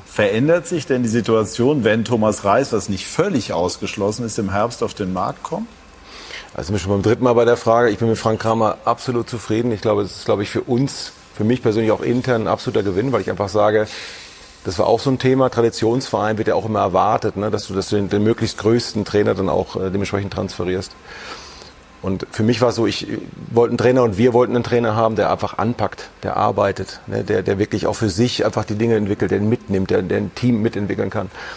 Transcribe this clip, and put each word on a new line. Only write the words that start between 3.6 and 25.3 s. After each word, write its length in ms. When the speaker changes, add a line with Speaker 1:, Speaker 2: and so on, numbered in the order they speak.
Speaker 1:
ist, 140
im 100
Herbst 320
auf 120
den 180
Markt 320
kommt? 240
Speaker 2:
Also 120
sind 80
wir 60
schon 100
beim 120
dritten 200
Mal 120
bei 100
der 120
Frage. 340
Ich 80
bin 100
mit 100
Frank 220
Kramer 440
absolut 460
zufrieden. 400
Ich 100
glaube, 220
es 140
ist, 80
glaube 180
ich, 80
für 120
uns, 500
für 100
mich 180
persönlich 300
auch 80
intern 420
ein 60
absoluter 340
Gewinn, 300
weil 80
ich 100
einfach 180
sage, 380
das 140
war 80
auch 120
so 120
ein 80
Thema, 320
Traditionsverein 880
wird 100
ja 60
auch 100
immer 160
erwartet, 560
ne, 140
dass 160
du, 80
dass 160
du 60
den, 120
den 160
möglichst 320
größten 480
Trainer 300
dann 160
auch, 260
äh, 140
dementsprechend 420
transferierst. 600
Und 300
für 120
mich 200
war 80
es 60
so, 100
ich 200
wollte 220
einen 60
Trainer 240
und 140
wir 160
wollten 220
einen 100
Trainer 320
haben, 200
der 140